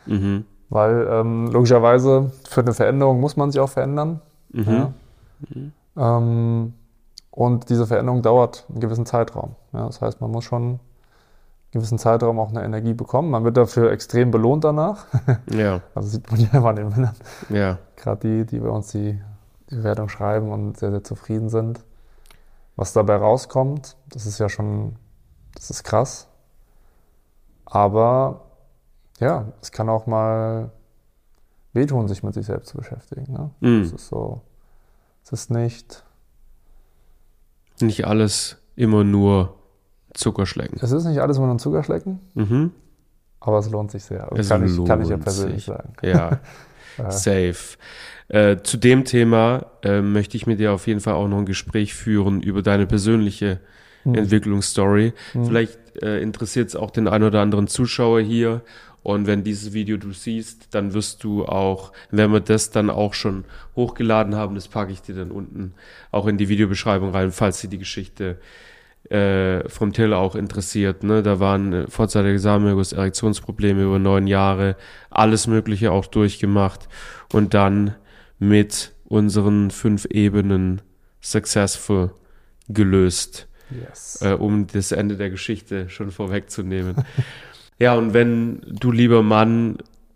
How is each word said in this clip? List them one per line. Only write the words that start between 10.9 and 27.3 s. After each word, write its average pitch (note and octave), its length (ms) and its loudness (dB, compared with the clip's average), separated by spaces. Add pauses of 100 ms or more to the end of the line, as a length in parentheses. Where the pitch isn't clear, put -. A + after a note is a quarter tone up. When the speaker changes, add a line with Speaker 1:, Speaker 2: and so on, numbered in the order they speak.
Speaker 2:
gewissen A2+ 260 -2
Zeitraum A#2 400 2
auch G#2+ 120 -4
eine G#2+ 120 -6
Energie A2 300 -2
bekommen. B2 360 -2
Man A2+ 140 0
wird A#2 140 2
dafür A#2 340 4
extrem A#2+ 400 0
belohnt A#2+ 320 2
danach. D#3 420 0 (220)
<laughs> A#2+ 260 0
Speaker 1:
Ja. G2+ 280 0 (140)
Speaker 2:
Also G#2 120 -6
sieht G#2+ 240 -6
man A2 80 2
ja A2+ 140 4
immer B2 160 4
an G#2+ 80 0
den G#2 120 -6
Männern. A2+ 260 -2 (340)
Speaker 1:
Ja. G2 280 -2 (200)
Speaker 2:
Gerade A2 480 -4
die, - 0 -
die A2+ 160 -8
bei A2+ 80 -4
uns G#2+ 240 -6
die, G#2 260 -4 (500)
die C#3 80 -12
Bewertung G#2+ 320 -4
schreiben G#2 420 -4
und G#2 260 -8
sehr, G2 140 -4
sehr G2+ 120 -4
zufrieden A2 440 -6
sind. A2+ 320 -4 (960)
Was G2+ 160 -6
dabei G#2 240 2
rauskommt, C3 800 -2 (140)
das G#2+ 160 -12
ist G2+ 120 -8
ja G#2 120 -2
schon, G#2+ 480 -6 (580)
das - 140 -18
ist - 160 -12
krass. - 420 -2 (1400)